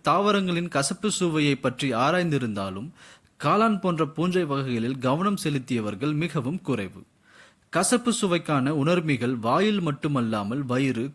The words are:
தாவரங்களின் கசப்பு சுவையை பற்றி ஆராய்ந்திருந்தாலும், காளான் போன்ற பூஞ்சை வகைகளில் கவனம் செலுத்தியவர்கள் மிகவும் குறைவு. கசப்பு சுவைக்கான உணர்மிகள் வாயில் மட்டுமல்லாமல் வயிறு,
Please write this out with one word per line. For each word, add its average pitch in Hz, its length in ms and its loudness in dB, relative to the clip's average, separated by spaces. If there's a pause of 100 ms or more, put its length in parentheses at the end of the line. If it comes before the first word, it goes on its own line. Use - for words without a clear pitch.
தாவரங்களின் 196 680 2
கசப்பு 175 440 -2
சுவையை 156 440 2
பற்றி 131 380 -2
ஆராய்ந்திருந்தாலும், 127 960 0 (500)
காளான் 202 400 2
போன்ற 165 260 0
பூஞ்சை 175 380 0
வகைகளில் 135 540 -2
கவனம் 160 400 0
செலுத்தியவர்கள் 123 760 -2
மிகவும் 160 480 -4
குறைவு. 104 400 -6 (720)
கசப்பு 240 400 2
சுவைக்கான 160 560 0
உணர்மிகள் 147 680 2
வாயில் 175 460 2
மட்டுமல்லாமல் 131 840 -2
வயிறு, 127 500 0